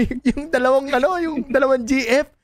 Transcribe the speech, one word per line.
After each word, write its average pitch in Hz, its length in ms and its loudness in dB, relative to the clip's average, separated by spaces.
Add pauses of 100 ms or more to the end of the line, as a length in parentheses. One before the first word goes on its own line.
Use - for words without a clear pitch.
<laughs> 254 280 0
yung 285 180 -6
dalawang, 269 420 2
ano, 285 260 2
yung 320 320 -4
dalawang 262 340 2
G 262 220 -2
F, 240 240 0 (160)